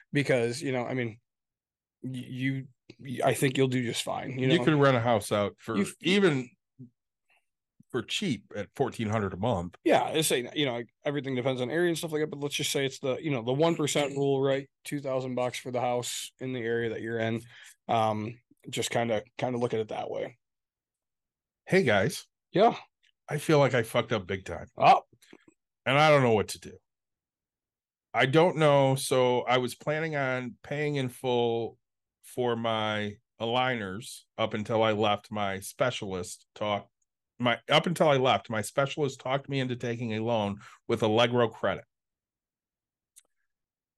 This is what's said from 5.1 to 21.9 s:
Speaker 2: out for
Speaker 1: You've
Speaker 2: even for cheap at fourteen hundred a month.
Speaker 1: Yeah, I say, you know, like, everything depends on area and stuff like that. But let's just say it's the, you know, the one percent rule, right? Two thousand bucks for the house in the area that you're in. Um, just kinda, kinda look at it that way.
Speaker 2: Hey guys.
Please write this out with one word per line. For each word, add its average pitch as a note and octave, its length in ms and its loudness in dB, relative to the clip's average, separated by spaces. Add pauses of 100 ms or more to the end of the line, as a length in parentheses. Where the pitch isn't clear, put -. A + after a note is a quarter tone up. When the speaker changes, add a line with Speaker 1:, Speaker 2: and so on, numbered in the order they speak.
Speaker 2:
out G2+ 280 0
for A2+ 180 -6
Speaker 1:
You've G3 240 -2
Speaker 2:
even E3+ 480 2 (1400)
for A#2+ 100 -2
cheap C3 420 -4 (120)
at G2 200 -8
fourteen A#2 340 -2
hundred G2+ 240 0
a F2 40 -8
month. F2+ 460 -2
Speaker 1:
Yeah, B2+ 200 4
I D#3 180 -2
say, C#3 340 -2
you D3 100 0
know, B2 80 -2
like, A#2+ 160 -8 (160)
everything C#3 300 -4
depends B2+ 260 -2
on B2 100 -4
area F3 180 2
and E3 80 -2
stuff E3 140 -8
like D3+ 100 -2
that. D3+ 80 -2
But D3 100 -12
let's C#3+ 160 -6
just C#3+ 160 -4
say C#3+ 140 0
it's C3 140 -6
the, C3 220 -2
you D#3+ 100 -4
know, B2+ 120 -2
the B2 100 0
one E3 220 2
percent D3 400 0
rule, C#3 260 0
right? C#3 260 0 (160)
Two D3 160 -8
thousand C3 360 -4
bucks B2 240 -2
for C3 120 -10
the B2 100 -2
house B2 580 -4
in B2+ 140 -8
the B2+ 80 -6
area A#2 280 -2
that G2+ 120 -8
you're A2+ 180 -4
in. A2+ 220 -2 (460)
Um, A2 480 0 (340)
just B2 220 -4
kinda, A#2 320 0 (140)
kinda B2 200 -2
look A#2+ 160 -2
at A2+ 60 0
it A2 100 -4
that G#2 220 -8
way. G#2+ 260 -8 (1300)
Speaker 2:
Hey F#3 180 4
guys. A2 420 2 (260)